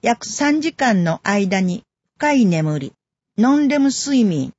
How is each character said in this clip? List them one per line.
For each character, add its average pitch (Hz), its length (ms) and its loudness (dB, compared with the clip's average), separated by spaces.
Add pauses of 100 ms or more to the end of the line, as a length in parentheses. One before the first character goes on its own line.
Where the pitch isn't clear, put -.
約 233 240 -2
三 294 360 -2
時 320 120 -4
間 214 300 0
の 165 200 -2
間 196 360 -2
に 180 240 -4 (340)
深 294 160 0
い 254 120 4
眠 156 340 0
り、 139 140 -12 (440)
ノ 254 200 4
ン 294 100 2
レ 294 100 2
ム 277 120 2
睡 262 340 0
眠 147 360 -2